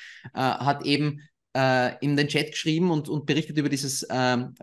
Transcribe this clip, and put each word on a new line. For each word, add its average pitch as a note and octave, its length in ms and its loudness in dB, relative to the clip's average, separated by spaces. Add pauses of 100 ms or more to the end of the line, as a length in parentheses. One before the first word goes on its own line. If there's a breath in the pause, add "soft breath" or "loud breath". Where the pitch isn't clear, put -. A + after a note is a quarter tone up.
(320 loud breath)
äh, - 80 -6
hat C3+ 460 0
eben, D3 340 0 (340 loud breath)
äh, C3 480 2
in C#3+ 140 2
den C#3+ 120 2
Chat C#3+ 240 -2
geschrieben E3 380 0
und, D3+ 200 0
und D3 160 -4
berichtet D3+ 320 0
über D3 100 2
dieses, C3+ 400 -4
ähm, B2+ 540 0